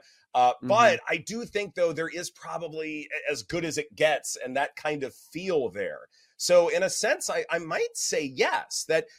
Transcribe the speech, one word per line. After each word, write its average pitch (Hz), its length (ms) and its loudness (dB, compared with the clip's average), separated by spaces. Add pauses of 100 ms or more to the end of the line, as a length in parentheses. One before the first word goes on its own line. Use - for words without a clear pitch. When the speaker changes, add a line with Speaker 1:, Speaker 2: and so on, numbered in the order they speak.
(320)
Speaker 1:
Uh, 123 200 6
Speaker 2:
Mm-hmm. 123 160 -6
Speaker 1:
but 208 400 6
I 165 80 0
do 220 280 -8
think, 202 300 -6
though, 175 180 0
there 160 160 -4
is 170 220 -10
probably 160 800 -8 (200)
a-, 151 40 2
as 123 100 -6
good 165 220 -4
as 151 140 -4
it - 180 -6
gets 151 400 2
and 127 200 -6
that 139 200 -2
kind 151 260 -4
of 123 100 -6
feel 160 580 -4
there. 87 320 -6 (340)
So 175 320 6
in 170 160 0
a 185 40 2
sense, 254 400 -2
I, 170 220 -2
I 165 80 0
might 440 360 -4
say - 280 -2
yes, 190 640 -2
that 160 200 2 (120)